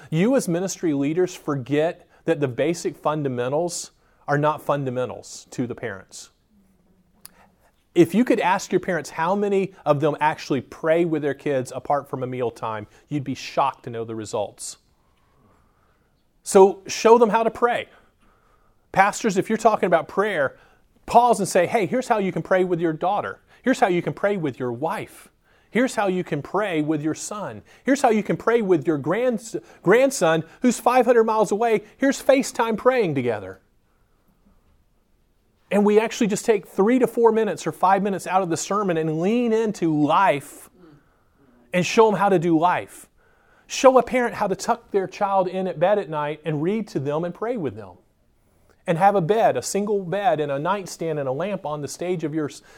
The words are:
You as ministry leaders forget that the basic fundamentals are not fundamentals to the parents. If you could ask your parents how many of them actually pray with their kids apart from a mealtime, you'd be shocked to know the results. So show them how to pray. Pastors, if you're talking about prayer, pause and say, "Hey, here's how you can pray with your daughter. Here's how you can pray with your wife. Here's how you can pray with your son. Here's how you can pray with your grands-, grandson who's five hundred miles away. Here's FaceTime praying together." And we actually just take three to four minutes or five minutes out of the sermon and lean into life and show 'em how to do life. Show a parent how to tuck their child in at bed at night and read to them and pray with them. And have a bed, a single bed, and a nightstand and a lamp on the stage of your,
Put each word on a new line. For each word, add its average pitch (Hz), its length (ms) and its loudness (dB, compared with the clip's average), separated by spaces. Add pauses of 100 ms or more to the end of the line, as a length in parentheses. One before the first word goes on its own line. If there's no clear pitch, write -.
(120)
You 202 240 2
as 247 120 0
ministry 180 460 -2
leaders 156 400 -2
forget 147 760 -4 (180)
that 156 160 0
the 147 80 0
basic 151 480 -4
fundamentals 147 920 -4 (360)
are 147 100 2
not 147 240 0
fundamentals 127 880 -6
to 127 140 -4
the 117 80 -8
parents. - 580 -14 (1600)
If 170 180 4
you 220 100 4
could 240 180 2
ask 180 300 -2
your 185 100 2
parents 160 280 -4
how 165 240 -2
many 202 400 -2 (100)
of 147 180 2
them 147 180 0
actually 151 420 -2
pray 165 440 0
with 156 180 -2
their 143 100 -2
kids 135 400 -4
apart 135 340 -4
from 131 140 -8
a 127 60 -6
mealtime, 117 580 -6 (220)
you'd 143 160 -6
be 135 100 -8
shocked - 520 -4
to 131 40 -12
know 117 140 -10
the 113 100 -10
results. 107 640 -8 (1700)
So 196 420 6
show 226 320 6
them 233 120 4
how 226 120 0
to 226 80 0
pray. 226 380 -2 (1040)
Pastors, 196 460 2
if 175 120 -2
you're - 80 0
talking 214 300 2
about 165 200 2
prayer, 190 500 -2 (480)
pause 233 340 4
and 185 80 -2
say, 175 200 2
"Hey, 220 180 0
here's 233 220 -4
how 220 100 0
you 190 140 -2
can 165 100 -6
pray 185 220 2
with 175 160 0
your 165 140 0
daughter. 170 460 -4 (220)
Here's 247 180 0
how 233 80 4
you 175 140 0
can 156 120 -6
pray 202 240 -2
with 151 220 -6
your 127 120 -4
wife. 151 580 -8 (400)
Here's 240 260 0
how 202 120 0
you 185 160 -2
can 147 180 -6
pray 185 400 -2
with 151 200 -2
your 151 120 -4
son. 143 500 -10 (200)
Here's 269 180 2
how 254 80 4
you 214 140 2
can 170 140 -2
pray 233 240 2
with 180 260 2
your 156 100 0
grands-, 208 600 -2 (260)
grandson 180 640 4 (160)
who's 254 180 2
five 247 260 2
hundred 233 200 4
miles 220 260 0
away. 220 320 0 (140)
Here's 262 260 0
FaceTime 240 540 0
praying 226 380 2
together." 104 440 -4 (2000)
And 196 160 2
we 208 140 6
actually 220 280 0
just 190 180 -4
take 208 200 2
three 220 320 2
to 240 100 2
four 233 260 4
minutes 208 340 -2
or 156 60 -4
five 190 280 2
minutes 196 240 -4
out 185 160 0
of 180 80 -2
the 165 60 0
sermon 196 400 -2
and 160 240 -2
lean 226 320 0
into 214 500 0
life 151 680 0 (1040)
and 180 120 0
show 220 220 6
'em 202 80 2
how 196 140 2
to 185 100 4
do 170 180 2
life. 156 520 -2 (580)
Show 262 300 6
a 240 60 6
parent 240 320 -2
how 208 120 -2
to 190 80 -2
tuck - 360 -6
their 190 160 -2
child 196 420 -2
in 185 180 -4
at 160 100 -8
bed 196 220 2
at 165 100 -8
night 151 360 -6
and 151 180 -2
read 214 240 -2
to 156 140 -6
them 147 240 -2
and 175 100 -8
pray 240 220 -6
with 131 180 -6
them. 95 220 -18 (920)
And 165 80 0
have 196 180 4
a 196 60 2
bed, 165 360 2
a 120 40 -4
single 202 380 -4
bed, 180 400 -2
and 147 100 -2
a 139 80 -4
nightstand 165 600 -6
and 135 80 -4
a 127 60 -2
lamp 185 320 -6
on 147 160 -6
the 139 80 -10
stage 185 340 -6
of 147 100 -4
your, 156 160 -4 (280)